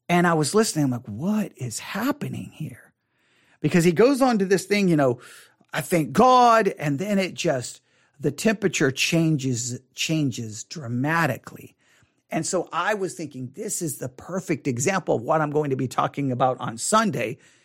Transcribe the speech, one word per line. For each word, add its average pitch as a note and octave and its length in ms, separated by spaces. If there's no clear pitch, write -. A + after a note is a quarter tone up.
And F3 160
I E3+ 60
was D#3 200
listening. G#3 300
I'm C3+ 80
like, A#2+ 160
"What F3 480
is A#2 240
happening G3 760
here?" - 380
Because D#3+ 240
he F3+ 80
goes A#3 280
on B3 180
to F#3+ 60
this F#3+ 200
thing, G3+ 240
you E3 80
know, B2+ 240
"I C#3+ 80
thank D#3 320
God," A#3 560
and C#3+ 220
then G3+ 180
it F#3 160
just, C3+ 460
the D3 100
temperature F#3+ 600
changes, C3 880
changes A#2+ 680
dramatically. C#3 1120
And E3 160
so F3+ 280
I F3+ 220
was F#3+ 180
thinking, C3 420
this G3+ 260
is D#3 180
the C3+ 100
perfect - 580
example D#3+ 480
of A2+ 60
what D#3 180
I'm D3 120
going D3+ 180
to C3 80
be C3 100
talking C#3+ 420
about B2+ 300
on A#2 180
Sunday E3 600